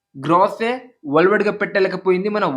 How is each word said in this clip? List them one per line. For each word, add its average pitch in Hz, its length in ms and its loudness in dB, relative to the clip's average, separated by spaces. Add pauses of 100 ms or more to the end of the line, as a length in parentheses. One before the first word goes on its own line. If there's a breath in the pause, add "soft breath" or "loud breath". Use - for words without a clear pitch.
(260)
గ్రాసే 196 460 0 (420)
వరల్డ్ 180 200 4
వైడ్‌గా 202 280 0
పెట్టలేకపోయింది 185 760 -2
మన 196 200 -2